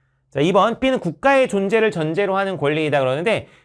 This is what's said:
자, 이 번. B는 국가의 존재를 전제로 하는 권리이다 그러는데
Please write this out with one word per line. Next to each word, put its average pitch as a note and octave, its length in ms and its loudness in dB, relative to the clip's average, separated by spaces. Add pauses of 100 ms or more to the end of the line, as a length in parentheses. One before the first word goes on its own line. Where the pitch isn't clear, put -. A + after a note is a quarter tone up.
(300)
자, C3+ 100 -4
이 F3 120 2
번. G#3 280 2
B는 C4 200 0
국가의 C4 480 0
존재를 G#3 420 0
전제로 F3+ 460 -2
하는 F#3+ 200 -4
권리이다 D3 420 0
그러는데 C#3 500 -2 (160)